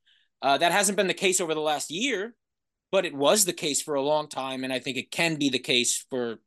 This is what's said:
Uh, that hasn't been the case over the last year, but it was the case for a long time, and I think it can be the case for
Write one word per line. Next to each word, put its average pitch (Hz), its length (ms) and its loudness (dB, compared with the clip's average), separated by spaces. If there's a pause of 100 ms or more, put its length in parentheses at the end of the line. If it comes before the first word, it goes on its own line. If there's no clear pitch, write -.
(420)
Uh, 139 160 4
that 170 160 2
hasn't 196 240 2
been 202 100 2
the 170 60 0
case 180 260 0
over 160 140 -2
the 151 80 -2
last 151 280 -2
year, 214 460 -4 (560)
but 190 140 2
it 143 100 -8
was 156 300 4
the 170 80 0
case 147 280 -4
for 151 140 -4
a 135 60 0
long 151 260 0
time, 131 380 -6
and 131 80 -4
I 127 60 -2
think 127 180 -6
it 117 140 -8
can 165 260 0
be 143 120 2
the 127 100 0
case 123 500 0
for 117 380 -6